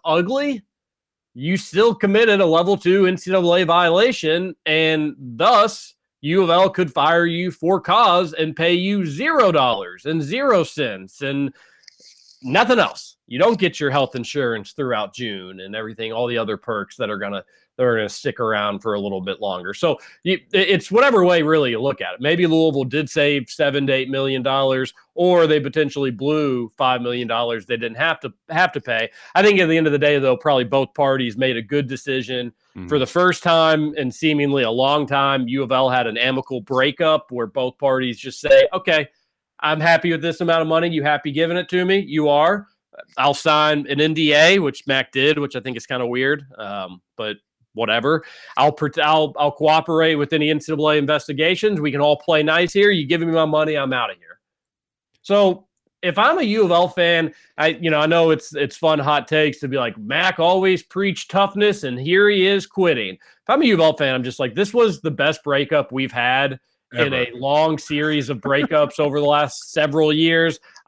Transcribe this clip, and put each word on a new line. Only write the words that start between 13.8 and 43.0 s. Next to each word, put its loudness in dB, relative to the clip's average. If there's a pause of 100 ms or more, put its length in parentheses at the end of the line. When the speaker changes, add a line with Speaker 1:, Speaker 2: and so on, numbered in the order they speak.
Speaker 1:
health -2
insurance -6
throughout -6
June -12
and -14
everything, -10
all -4
the -4
other -4
perks -8
that -6
are -6
gonna -8 (360)
they're 0
gonna -2
stick -8
around -2
for -4
a -4
little -6
bit -8
longer. -8
So -2 (260)
you, 0 (180)
it, 2
it's 0
whatever 4
way 4
really 2
you -4
look -4
at -8
it. -14
Maybe 2
Louisville 2
did -4
save 0
seven -2
to 0
eight -4
million -4
dollars, -2 (220)
or 4
they 2
potentially -4
blew -2
five 0
million -6
dollars -4
they -6
didn't -8
have -2
to, -12 (160)
have 2
to -8
pay. -4 (240)
I 4
think 4
at 4
the 4
end 2
of 0
the 0
day, 2
though, 2
probably 0
both -2
parties -2
made 0
a -6
good -2
decision. -8 (240)
Speaker 2:
Mm-hmm. -14
Speaker 1:
For 0
the 0
first 2
time 2
in -4
seemingly 0
a -2
long 2
time, 0
U -4
of -4
L 2
had 0
an -6
amicable -2
breakup 0
where -6
both -6
parties -2
just -16
say, 6
"Okay, 0 (520)
I'm -2
happy 2
with -2
this -4
amount 2
of -2
money. 0
You -2
happy -2
giving 0
it -6
to 0
me? 2
You -2
are. 2 (500)